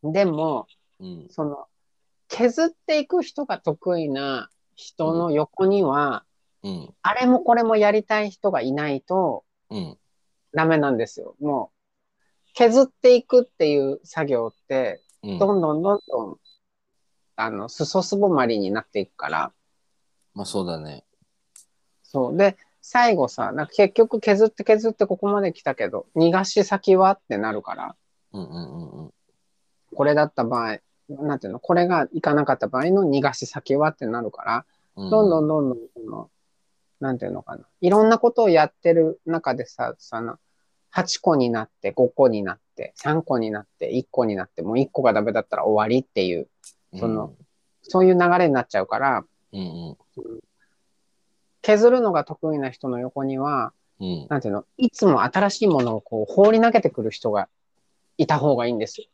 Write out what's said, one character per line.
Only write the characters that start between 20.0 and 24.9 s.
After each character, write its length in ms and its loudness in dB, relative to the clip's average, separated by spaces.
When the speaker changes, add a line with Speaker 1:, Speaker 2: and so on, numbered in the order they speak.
Speaker 2:
ま 80 -12
あ、 20 -10
そ 200 -6
う 20 -6
だ 140 -8
ね。 240 -16
Speaker 1:
そ 280 -4
う。 60 -4
で、 200 4
最 360 2
後 120 0
さ、 240 -6
な 120 -4
ん 20 -8
か 60 -20
結 220 4
局 240 4
削 280 4
っ 40 2
て 140 -12
削 260 2